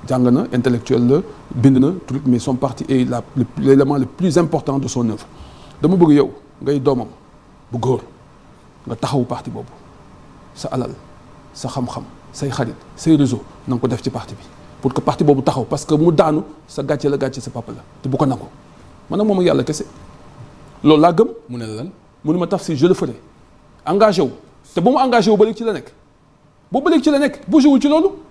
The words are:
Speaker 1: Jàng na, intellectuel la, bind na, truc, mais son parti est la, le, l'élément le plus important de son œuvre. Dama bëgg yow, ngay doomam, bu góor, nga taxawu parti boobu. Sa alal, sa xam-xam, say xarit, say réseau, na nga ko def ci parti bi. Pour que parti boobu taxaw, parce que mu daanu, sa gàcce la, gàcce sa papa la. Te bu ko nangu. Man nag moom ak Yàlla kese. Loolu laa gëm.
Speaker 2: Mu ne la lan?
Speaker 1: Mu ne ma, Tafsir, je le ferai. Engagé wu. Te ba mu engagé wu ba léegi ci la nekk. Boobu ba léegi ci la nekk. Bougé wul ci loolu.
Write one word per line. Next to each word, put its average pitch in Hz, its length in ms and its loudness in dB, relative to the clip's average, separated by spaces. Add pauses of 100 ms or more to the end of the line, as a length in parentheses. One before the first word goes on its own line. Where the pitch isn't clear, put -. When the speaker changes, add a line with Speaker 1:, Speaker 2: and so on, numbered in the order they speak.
Speaker 1:
Jàng 127 220 0
na, 127 240 2
intellectuel 120 520 0
la, 135 120 4 (360)
bind 131 260 4
na, 143 120 2 (160)
truc, 135 180 -6
mais 123 140 2
son 131 160 -4
parti 127 320 -6
est 131 220 0
la, 120 120 -4 (140)
le, 123 100 0 (120)
l'élément 135 400 4
le 127 80 -2
plus 175 320 -2
important 147 420 0
de 127 80 -6
son 117 220 -2
œuvre. - 160 -8 (560)
Dama 175 160 2
bëgg 170 160 6
yow, 143 180 4 (320)
ngay 139 160 -2
doomam, 127 280 0 (640)
bu 123 80 -8
góor, 120 220 -2 (880)
nga 117 80 -8
taxawu 127 300 -4
parti 123 240 -12
boobu. 117 180 -14 (880)
Sa - 140 -12
alal, 123 220 -6 (640)
sa - 140 -12
xam-xam, - 360 -6 (280)
say 143 180 -8
xarit, 120 260 -4 (200)
say 156 220 4
réseau, 127 240 0 (260)
na 127 80 -2
nga 113 60 -4
ko - 80 -2
def - 120 -6
ci 139 80 -6
parti - 240 -10
bi. - 100 -20 (380)
Pour 131 120 -2
que - 80 -2
parti 156 240 -2
boobu 139 160 4
taxaw, 139 240 -2
parce - 180 -6
que 156 120 -2
mu 160 180 2
daanu, 156 260 2 (280)
sa - 160 -10
gàcce 143 260 -4
la, 143 80 0
gàcce 131 240 -6
sa 123 100 -14
papa 113 220 -12
la. - 100 -18 (180)
Te - 60 -8
bu 135 80 -2
ko 156 100 2
nangu. 123 200 -4 (640)
Man 190 100 -2
nag 214 80 0
moom 190 120 0
ak 180 60 0
Yàlla 160 200 2
kese. 151 180 -6 (1000)
Loolu 151 160 6
laa 175 100 6
gëm. 202 160 2 (220)
Speaker 2:
Mu 123 80 -12
ne 117 80 -10
la 110 80 -10 (100)
lan? 185 60 -12 (340)
Speaker 1:
Mu 151 80 -2
ne 180 80 0
ma, 170 80 -2
Tafsir, 156 300 -4
je 151 100 4
le 185 60 4
ferai. 127 260 -4 (680)
Engagé 190 360 2
wu. 131 80 0 (440)
Te 175 60 -2
ba 190 100 4
mu 269 80 2
engagé 240 320 2
wu 214 60 6
ba 196 80 4
léegi 220 140 0
ci 233 80 -10
la 214 80 -2
nekk. - 180 -12 (800)
Boobu 269 140 -2
ba 349 60 4
léegi 311 120 4
ci 311 80 4
la 277 80 2
nekk. 277 300 -2
Bougé 277 180 6
wul 277 140 6
ci 285 80 2
loolu. 320 180 4 (240)